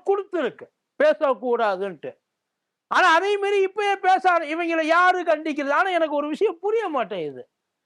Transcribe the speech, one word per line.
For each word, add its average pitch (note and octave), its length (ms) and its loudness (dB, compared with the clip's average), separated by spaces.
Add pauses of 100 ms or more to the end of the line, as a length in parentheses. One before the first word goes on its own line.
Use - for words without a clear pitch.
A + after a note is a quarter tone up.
கொடுத்துருக்கு F4+ 600 -4 (380)
பேசக்கூடாதுன்ட்டு. A3 1080 -2 (760)
ஆனா, D#4+ 280 4
அதே G4 240 2
மாதிரி G4+ 280 0
இப்பயே G4+ 280 -2
பேச F#4+ 360 2
ஆர-, E4+ 140 2
இவங்களை E4 380 -2
யாரு F4+ 400 2
கண்டிக்கிறது? D4+ 480 -2
ஆனா, E4 180 2
எனக்கு E4 260 0
ஒரு D4 140 -2
விஷயம் E4 320 -2
புரிய G#4+ 280 -2
மாட்டேங்குது. F3+ 640 -6 (360)